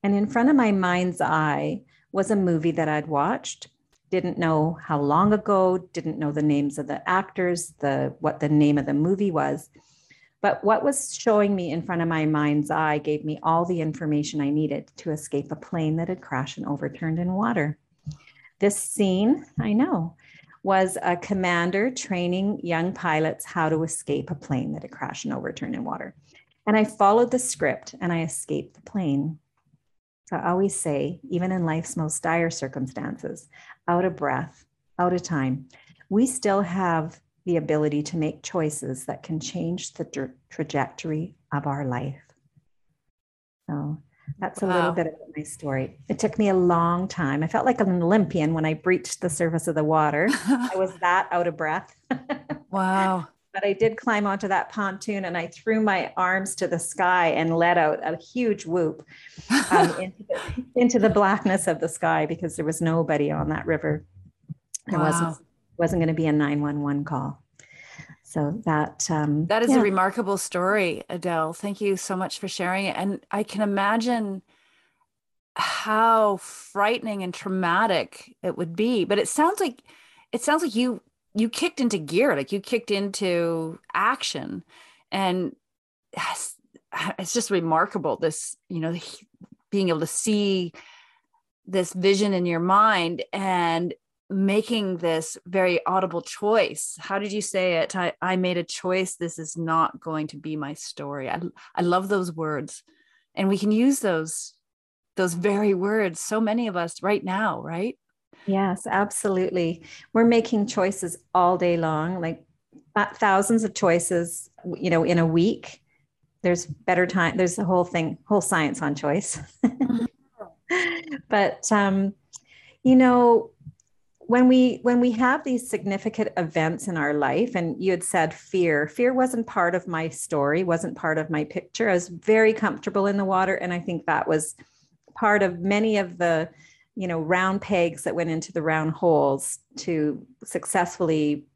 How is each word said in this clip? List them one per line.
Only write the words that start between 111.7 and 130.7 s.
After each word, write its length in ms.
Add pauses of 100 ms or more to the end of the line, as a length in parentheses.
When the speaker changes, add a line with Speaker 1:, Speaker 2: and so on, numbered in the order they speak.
Speaker 1:
long, 440
like, 220 (520)
th-, 200
thousands 480
of 100
choices, 760 (260)
you 140
know, 140
in 160
a 60
week. 560 (600)
There's 240
better 400
time. 300
There's 200
the 100
whole 180
thing, 420
whole 160
science 400
on 140
choice. 440 (240)
<laughs> 60 (1000)
Speaker 2:
Mm-hmm. 440 (140)
Speaker 1:
But, 420
um, 420 (720)
you 120
know, 540 (720)
when 280
we, 360
when 180
we 120
have 300
these 240
significant 680
events 500
in 80
our 200
life, 400
and 280
you 60
had 140
said 300
fear, 540
fear 240
wasn't 360
part 260
of 140
my 220
story, 540
wasn't 320